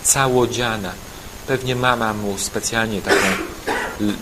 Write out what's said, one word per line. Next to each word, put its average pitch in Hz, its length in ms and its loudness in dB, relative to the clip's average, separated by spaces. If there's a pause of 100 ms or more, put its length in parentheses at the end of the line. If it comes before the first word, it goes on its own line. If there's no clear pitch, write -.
całodziana. 117 880 2 (560)
Pewnie 127 280 0
mama 120 380 4
mu 101 240 -2
specjalnie 110 640 -2
taką - 260 4 (720)
l-, 104 200 0